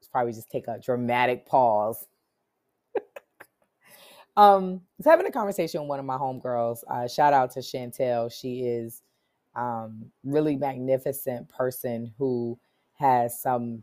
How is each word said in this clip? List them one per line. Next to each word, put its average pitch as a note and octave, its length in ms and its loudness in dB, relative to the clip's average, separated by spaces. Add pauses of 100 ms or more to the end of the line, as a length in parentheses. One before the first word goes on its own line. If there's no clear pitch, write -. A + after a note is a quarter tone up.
(120)
probably A#2+ 220 0
just A2+ 160 -14
take - 180 -6
a A2 120 -8
dramatic B2 640 0
pause. A#2 600 2 (880)
<laughs> G#4+ 60 -2 (1400)
Um, F#3+ 460 6
I - 160 -20
was F#3 80 -2
having E4 180 8
a - 60 -4
conversation F3+ 500 -2
with D3 80 -10
one C#3+ 80 -2
of C3+ 80 -8
my C3 100 -4
homegirls. B2 720 -4
Uh, B2 200 -4
shout D3 260 4
out C3 200 4
to C3+ 60 -10
Chantel. B2 720 -4
She B2+ 360 -6
is, A#2 340 -6 (540)
um, A2+ 560 -8 (120)
really D3 320 0
magnificent C3 960 -4
person A#2 680 -6
who A#2+ 400 -4 (400)
has B2 420 2
some A#2+ 420 -4